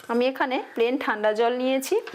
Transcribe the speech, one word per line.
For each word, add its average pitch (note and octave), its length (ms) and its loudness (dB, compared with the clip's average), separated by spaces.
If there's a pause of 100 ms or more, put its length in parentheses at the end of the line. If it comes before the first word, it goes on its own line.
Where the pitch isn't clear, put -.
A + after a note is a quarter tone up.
আমি A#3+ 180 2
এখানে C4+ 360 0 (120)
প্লেন A#3+ 240 2
ঠান্ডা G#3+ 340 0
জল A#3 200 2
নিয়েছি। C4 440 0 (180)